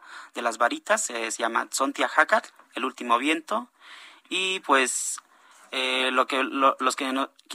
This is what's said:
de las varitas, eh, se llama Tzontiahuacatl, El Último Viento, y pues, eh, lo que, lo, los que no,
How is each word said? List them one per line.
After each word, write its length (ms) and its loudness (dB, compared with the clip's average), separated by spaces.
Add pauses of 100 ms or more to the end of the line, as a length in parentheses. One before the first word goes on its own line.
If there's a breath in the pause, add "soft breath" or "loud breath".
(340 loud breath)
de 80 -6
las 160 -2
varitas, 520 2
eh, 200 -4
se 100 -6
llama 260 0
Tzontiahuacatl, 840 0 (260)
El 120 -4
Último 320 0
Viento, 500 -2 (640 loud breath)
y 320 -2
pues, 580 2 (520 soft breath)
eh, 420 0
lo 120 4
que, 160 0
lo, 380 2
los 160 0
que 160 -4
no, 200 -2 (240)